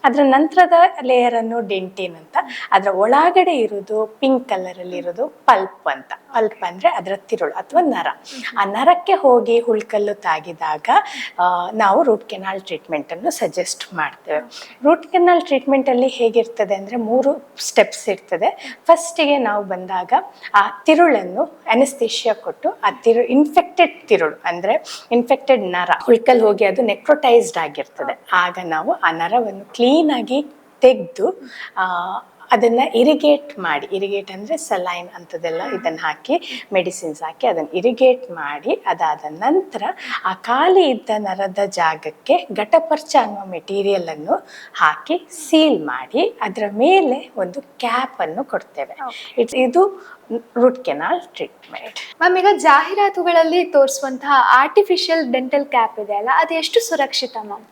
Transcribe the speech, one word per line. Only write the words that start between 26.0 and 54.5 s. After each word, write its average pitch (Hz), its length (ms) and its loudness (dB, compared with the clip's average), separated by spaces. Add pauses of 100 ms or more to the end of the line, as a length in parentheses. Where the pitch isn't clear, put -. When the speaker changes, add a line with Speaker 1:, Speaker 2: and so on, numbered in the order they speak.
Speaker 1:
ಹುಳ್ಕಲ್ 233 380 4
ಹೋಗಿ 214 240 2
ಅದು 190 180 0
ನೆಕ್ರೋಟೈಸ್ಡ್ 233 760 2
ಆಗಿರ್ತದೆ. - 640 -8 (120)
ಆಗ 180 320 0
ನಾವು 165 280 -4
ಆ 180 180 0
ನರವನ್ನು 196 540 -4
ಕ್ಲೀನ್ 302 460 2
ಆಗಿ 262 360 -2 (340)
ತೆಗ್ದು, 247 680 2 (260)
ಆ, 190 80 -2 (680)
ಅದನ್ನ 233 300 4 (140)
ಇರಿಗೇಟ್ 285 640 2
ಮಾಡಿ, 160 340 -6
ಇರಿಗೇಟ್ 196 380 -6
ಅಂದ್ರೆ 202 260 -8
ಸಲೈನ್ 180 580 -6
ಅಂತದೆಲ್ಲ 165 480 -8
ಇದನ್ನ 175 400 -6
ಹಾಕಿ, 240 680 -6
ಮೆಡಿಸಿನ್ಸ್ 175 500 -4
ಹಾಕಿ 165 240 -6
ಅದನ್ನ 165 280 -2
ಇರಿಗೇಟ್ 247 560 2
ಮಾಡಿ, 156 560 -6
ಅದಾದ 165 420 -2
ನಂತರ 220 540 -2 (420)
ಆ 185 100 -2
ಖಾಲಿ 311 560 4
ಇದ್ದ 233 280 -6
ನರದ 190 480 -4
ಜಾಗಕ್ಕೆ 165 880 -2
ಘಟಪರ್ಚ 311 680 0
ಅನ್ನುವ 202 260 -6
ಮೆಟೀರಿಯಲ್ 190 600 -4
ಅನ್ನು 160 400 -6 (260)
ಹಾಕಿ 180 560 -2
ಸೀಲ್ 294 560 2
ಮಾಡಿ, 143 560 -4
ಅದರ 208 200 -6 (100)
ಮೇಲೆ 294 640 2
ಒಂದು 190 260 -6
ಕ್ಯಾಪ್ 247 580 -6
ಅನ್ನು 170 240 -4
ಕೊಡ್ತೇವೆ. - 640 -10
Speaker 2:
ಓಕೆ. - 360 -6
Speaker 1:
ಇಟ್-, 233 140 -2
ಇದು 339 500 0 (500)
ರೂಟ್ 254 280 2
ಕೆನಾಲ್ 170 380 -4
ಟ್ರೀಟ್ಮೆಂಟ್. - 760 -14 (200)
Speaker 2:
ಮ್ಯಾಮ್, 370 200 4
ಈಗ 359 80 2 (100)
ಜಾಹೀರಾತುಗಳಲ್ಲಿ 339 1080 2
ತೋರಿಸುವಂತಹ 269 680 0 (240)